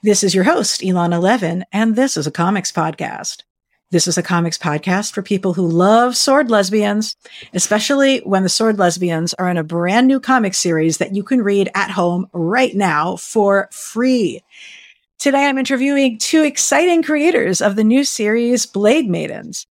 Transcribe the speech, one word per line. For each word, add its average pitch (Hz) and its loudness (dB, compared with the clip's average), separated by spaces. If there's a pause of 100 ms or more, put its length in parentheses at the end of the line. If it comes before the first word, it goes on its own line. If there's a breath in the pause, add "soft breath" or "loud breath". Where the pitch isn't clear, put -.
This 202 2
is 180 2
your 185 2
host, 285 0
Ilana 175 0
Levin, 185 0
and 220 0
this 262 0
is 147 -4
a 147 -6
comics 185 -2
podcast. - -6 (500)
This 175 0
is 170 -2
a 175 -2
comics 170 -2
podcast 180 -4
for 202 -8
people 190 -2
who 180 -2
love 220 4
sword 277 2
lesbians, 208 0 (380 loud breath)
especially 269 0
when 190 0
the 185 0
sword 220 0
lesbians 175 0
are 185 -4
in 175 0
a 165 -2
brand 175 2
new 269 2
comic 240 0
series 160 0
that - -4
you 202 -4
can 247 0
read 202 0
at 196 -2
home 175 0
right 185 0
now 175 0
for 196 0
free. 233 -2 (760 loud breath)
Today, 277 2
I'm 269 0
interviewing 269 0
two 311 2
exciting 320 2
creators 302 0
of 196 0
the 214 2
new 247 4
series, 233 0
Blade 226 2
Maidens. - -8